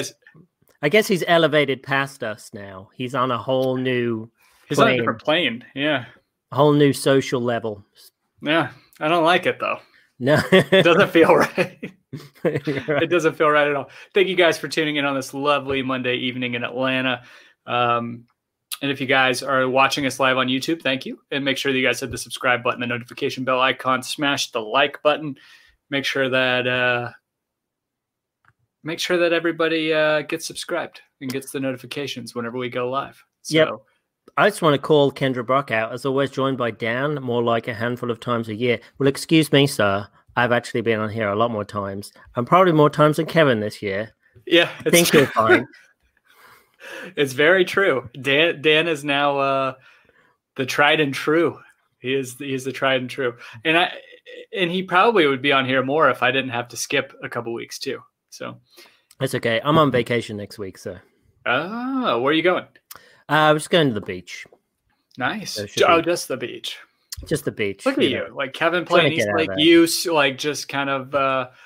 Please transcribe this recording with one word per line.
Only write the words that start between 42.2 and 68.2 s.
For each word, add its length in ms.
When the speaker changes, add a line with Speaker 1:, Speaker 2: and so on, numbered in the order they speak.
Speaker 2:
and 100
probably 260
more 180
times 260
than 100
Kevin 340
this 220
year. 300
Speaker 1:
Yeah, 240
Speaker 2:
I 40
think 180
Speaker 1:
it's 60
Speaker 2:
you're 120
fine. 460
Speaker 1:
<laughs> 40
It's 200
very 300
true. 440
Dan, 420
Dan 260
is 160
now, 340
uh, 360
the 80
tried 360
and 120
true. 460
He 160
is, 240
he 160
is 100
the 80
tried 300
and 80
true. 260
And 120
I, 160
and 140
he 120
probably 440
would 160
be 100
on 140
here 160
more 260
if 140
I 80
didn't 200
have 180
to 100
skip 340
a 60
couple 240
weeks 260
too. 240
So 260
Speaker 2:
That's 160
okay. 280
I'm 140
on 140
vacation 480
next 200
week, 200
so. 180
Speaker 1:
Oh, 760
where 120
are 40
you 60
going? 220
Speaker 2:
Uh, 320
I'm 280
just 140
going 180
to 60
the 60
beach. 460
Speaker 1:
Nice. 340
Speaker 2:
So 120
it 60
should 100
Speaker 1:
Ju-, 60
oh, 140
Speaker 2:
be 60
Speaker 1:
just 220
the 100
beach. 400
Speaker 2:
Just 180
the 80
beach, 320
Speaker 1:
Look 140
at 60
Speaker 2:
you 60
Speaker 1:
you. 80